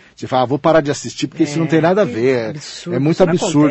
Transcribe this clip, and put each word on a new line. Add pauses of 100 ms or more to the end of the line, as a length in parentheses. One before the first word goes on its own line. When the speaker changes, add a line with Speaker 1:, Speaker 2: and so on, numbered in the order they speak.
(160)
Speaker 1:
você
fala,
"Ah,
vou
parar
de
assistir
porque
isso
não
Speaker 2:
É,
Speaker 1:
tem
nada
a
Speaker 2:
que
Speaker 1:
ver,
é,
Speaker 2:
absurdo,
Speaker 1:
é
muito
Speaker 2:
isso
não
Speaker 1:
absurdo",